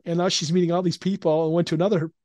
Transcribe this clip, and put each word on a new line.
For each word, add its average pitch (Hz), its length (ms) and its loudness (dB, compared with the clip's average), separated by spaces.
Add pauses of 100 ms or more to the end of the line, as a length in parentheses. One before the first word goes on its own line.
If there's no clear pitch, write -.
and 170 120 -2
now 175 120 2
she's 156 220 -2
meeting 175 200 2
all 175 100 0
these 175 160 0
people 170 480 0
and 160 80 0
went 170 140 2
to 170 60 -2
another 170 360 0 (140)